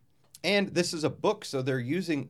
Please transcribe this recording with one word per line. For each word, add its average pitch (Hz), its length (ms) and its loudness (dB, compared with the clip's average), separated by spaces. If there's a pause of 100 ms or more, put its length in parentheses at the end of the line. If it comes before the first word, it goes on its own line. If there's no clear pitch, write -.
(440)
And 196 260 2
this 175 220 2
is 156 120 -2
a 147 60 4
book, - 340 0
so 131 180 -4
they're 131 160 0
using 143 520 -2